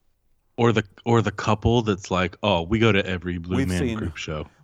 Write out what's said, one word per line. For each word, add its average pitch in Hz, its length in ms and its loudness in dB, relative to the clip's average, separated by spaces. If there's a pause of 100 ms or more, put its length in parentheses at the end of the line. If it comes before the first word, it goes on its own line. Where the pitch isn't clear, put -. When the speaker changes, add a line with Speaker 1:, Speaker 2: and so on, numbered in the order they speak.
(580)
Speaker 1:
Or 117 140 4
the, 107 120 2 (220)
or 117 160 4
the 101 100 0
couple 113 520 0
that's 101 260 -2
like, 90 320 0
"Oh, 92 220 0
we 104 160 0
go 113 120 6
to 98 140 2
every 87 320 -6
Blue 87 200 -4
Speaker 2:
We've 135 100 0
Speaker 1:
Man 90 120 -2
Speaker 2:
seen, 113 200 -2
Speaker 1:
Group 82 180 -8
show." 76 300 -8 (160)